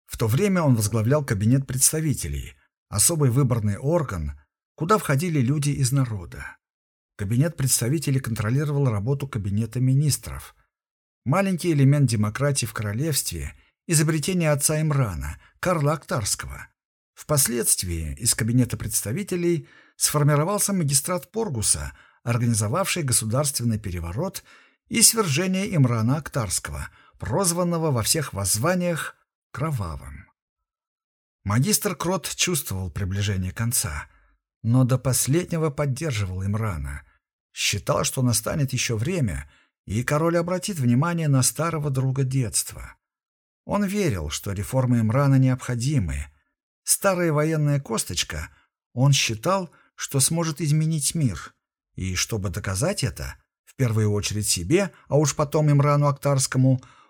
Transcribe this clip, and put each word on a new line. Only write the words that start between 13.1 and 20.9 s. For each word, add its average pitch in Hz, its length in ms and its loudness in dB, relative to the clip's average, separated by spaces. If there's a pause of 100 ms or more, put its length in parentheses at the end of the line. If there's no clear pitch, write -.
изобретение 160 640 2
отца 151 300 0
Имрана, 107 580 -2 (200)
Карла 156 340 0
Актарского. - 760 -6 (480)
Впоследствии 98 1040 -2
из 120 160 0
кабинета 117 420 2
представителей 170 920 -2 (280)
сформировался 151 800 2
магистрат 175 580 -2